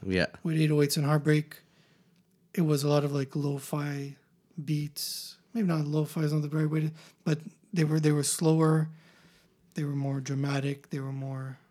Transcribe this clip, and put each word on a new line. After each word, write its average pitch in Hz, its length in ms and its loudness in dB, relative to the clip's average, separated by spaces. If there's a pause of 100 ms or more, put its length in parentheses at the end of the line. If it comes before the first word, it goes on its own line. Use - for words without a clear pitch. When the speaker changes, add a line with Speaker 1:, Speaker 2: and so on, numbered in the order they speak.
Speaker 1:
Yeah. 92 200 2 (160)
Speaker 2:
With 160 180 -2
eight 156 100 4
oh 147 120 4
eights 143 140 0
and 147 100 0
Heartbreak, 151 540 2 (920)
it 196 80 2
was 151 220 2
a 147 40 2
lot 147 160 4
of, 143 80 -2
like, 139 220 -2
lo-fi 143 840 -4 (460)
beats. - 720 -6 (160)
Maybe 226 140 0
not 156 200 0
lo-fi 151 360 -2
is 147 100 0
not 151 100 0
the 151 140 -4
right 156 140 2
way 156 120 0
to, 156 100 -2 (320)
but 156 140 2 (340)
they 165 120 2
were, 156 140 2
they 151 140 4
were 147 100 2
slower. 160 680 4 (840)
They 156 100 -4
were 143 120 -2
more 139 240 -2
dramatic. 139 720 -4
They 139 100 -6
were 135 120 -8
more 135 460 -8 (120)